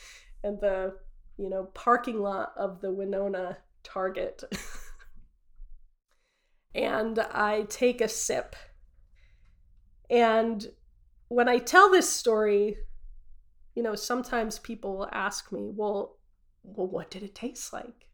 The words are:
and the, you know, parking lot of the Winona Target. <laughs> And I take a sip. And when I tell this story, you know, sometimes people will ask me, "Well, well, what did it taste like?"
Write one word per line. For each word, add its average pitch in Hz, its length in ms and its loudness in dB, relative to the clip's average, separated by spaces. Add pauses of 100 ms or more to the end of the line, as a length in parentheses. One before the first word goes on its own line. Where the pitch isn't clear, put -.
(440)
and 208 180 -4
the, 190 340 0 (420)
you 196 120 -6
know, 190 240 -4
parking 240 460 2
lot 196 380 -4
of 190 240 -4
the 190 100 -4
Winona 190 640 -4 (260)
Target. - 680 -4
<laughs> - 40 -8 (2250)
And 226 420 0
I 214 520 2
take 247 320 2
a 220 60 4
sip. - 480 -4 (1500)
And 226 560 4 (640)
when 240 220 4
I 247 80 6
tell 370 340 8
this 359 180 6
story, 208 680 2 (1000)
you 240 80 -2
know, 214 120 -2
sometimes 240 640 -4
people 202 380 -8
will 196 140 -8
ask 202 400 -4
me, 202 220 -6
"Well, 202 440 -4 (460)
well, 185 240 -4
what - 240 -8
did 190 120 -12
it 190 120 -14
taste - 380 -10
like?" - 400 -14